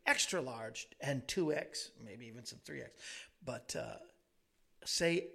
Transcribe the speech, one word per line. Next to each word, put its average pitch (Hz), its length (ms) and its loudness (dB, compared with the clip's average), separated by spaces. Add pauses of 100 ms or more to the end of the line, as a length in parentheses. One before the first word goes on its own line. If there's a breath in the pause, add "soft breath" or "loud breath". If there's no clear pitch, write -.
extra 220 340 6
large, 117 480 -4 (140)
and 139 260 0
two 156 240 4
X, - 380 -2 (120)
maybe 113 240 -10
even 113 200 -12
some - 180 -10
three 143 160 -8
X. - 120 -10 (520 loud breath)
But, - 320 -4
uh, - 220 -2 (840)
say 170 500 4